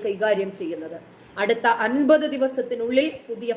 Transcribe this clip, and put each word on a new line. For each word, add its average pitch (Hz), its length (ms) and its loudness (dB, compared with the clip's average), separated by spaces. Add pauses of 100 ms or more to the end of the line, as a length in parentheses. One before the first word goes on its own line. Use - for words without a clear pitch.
കൈകാര്യം 196 540 0
ചെയ്യുന്നത്. 160 400 -8 (440)
അടുത്ത 233 240 2
അൻപത് 262 680 4
ദിവസത്തിനുള്ളിൽ 262 800 0 (160)
പുതിയ 233 280 -6